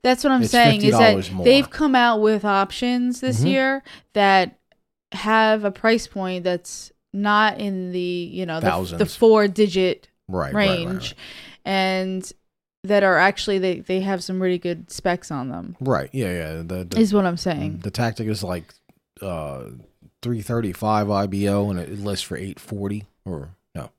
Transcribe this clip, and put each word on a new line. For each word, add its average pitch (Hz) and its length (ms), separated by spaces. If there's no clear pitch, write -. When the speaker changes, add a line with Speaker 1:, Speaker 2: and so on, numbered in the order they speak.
Speaker 1:
That's 254 240
what 269 80
I'm 247 80
Speaker 2:
It's 220 100
Speaker 1:
saying, 233 300
is 214 100
that 226 60
Speaker 2:
fifty - 20
dollars 196 320
more. 185 140
Speaker 1:
they've 269 240
come 277 260
out 240 240
with 214 240
options 247 760
this 254 160
Speaker 2:
Mm-hmm. 127 100
Speaker 1:
year 269 360
that 196 480
have 220 500
a 202 80
price 226 360
point 185 360
that's - 480
not 208 440
in 185 360
the, 180 60
you 180 460
know, 165 100
the, 165 100
the 87 60
Speaker 2:
Thousands. 90 440
Speaker 1:
four-digit 208 920
Speaker 2:
Right, 180 260
right, 202 140
right, 175 180
Speaker 1:
range, 185 260
Speaker 2:
right. - 40
Speaker 1:
and 190 680
that 196 200
are 180 140
actually, 196 420
they, 185 200
they 190 220
have 190 200
some 185 200
really 180 160
good 175 340
specs 175 400
on 135 160
them. 90 320
Speaker 2:
Right. 107 320
Yeah, 113 220
yeah. 80 300
The, 92 200
the, 87 160
Speaker 1:
Is 202 140
what 202 120
I'm 175 120
saying. 151 400
Speaker 2:
the 101 140
Tactic 113 360
is, 104 160
like, 87 300
uh, 76 460
three 120 200
thirty-five 107 680
I 101 180
B 101 200
O, 101 220
and 92 100
it 87 180
lists 101 280
for - 100
eight 95 240
forty, 101 460
or 82 320
no - 260